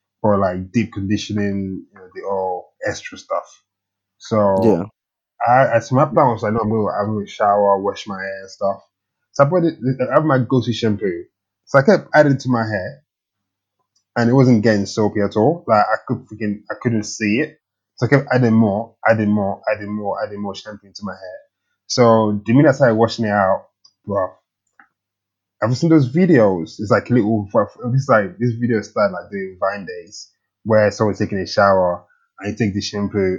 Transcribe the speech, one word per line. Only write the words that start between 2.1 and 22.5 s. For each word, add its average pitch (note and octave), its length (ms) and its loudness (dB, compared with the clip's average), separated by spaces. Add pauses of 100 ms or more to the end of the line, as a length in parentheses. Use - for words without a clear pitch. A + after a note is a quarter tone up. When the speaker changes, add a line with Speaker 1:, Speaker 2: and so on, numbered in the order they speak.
Speaker 1:
the F#2 80 -14
all F#2 520 -8 (120)
extra - 320 -10
stuff. - 460 -10 (540)
So G2+ 440 0
Speaker 2:
Yeah. F#2+ 220 2 (600)
Speaker 1:
I, B2+ 300 4
I, - 20 4
so - 160 -4
my C#3+ 100 4
plan C#3+ 240 2
was A2+ 140 -4
like, G#2+ 100 -2
"No, A#2 80 -2
I'm G#2+ 80 -2
gonna, G#2+ 240 0
I'm G#2 220 -4
gonna G2+ 120 -6
shower, G2+ 540 2
wash G2 260 -6
my G2 140 -10
hair F#2+ 220 -10
and F#2+ 80 -20
stuff." G2 320 -6 (500)
So C#3 120 4
I C#3+ 40 -2
put E3+ 160 0
it, E3 100 0 (360)
I C3 40 -2
have D#3 120 4
my C3+ 140 2
go-to A#2+ 340 0
shampoo. G2+ 500 -2 (400)
So - 140 2
I C3+ 40 4
kept F#3 320 2
adding D3 220 2
to - 140 -6
my A2+ 160 0
hair, F#2+ 380 -8 (1120)
and A#2 120 2
it B2 60 2
wasn't B2 280 4
getting G#2 220 2
soapy G#2 380 -2
at G2 140 -2
all. C#3+ 300 0
Like, G#2+ 200 4
I G#2+ 100 -2 (100)
could - 200 -8
freaking, G#2+ 440 -8
I G#2+ 120 -6
couldn't A2+ 220 -2
see G#2+ 360 -2
it. - 180 -6 (380)
So A#2+ 100 -4
I - 40 0
kept C#3 220 4
adding B2 200 4
more, A2 440 2 (120)
adding G#2+ 220 2
more, G2+ 320 -2 (120)
adding G#2 200 -10
more, G#2 280 -6
adding G2+ 200 -10
more G2 120 -8
shampoo G2+ 340 -18
into G2 160 -20
my F#2+ 100 -10
hair. F#2 240 -18 (480)
So A2 580 2
the A#2 80 -2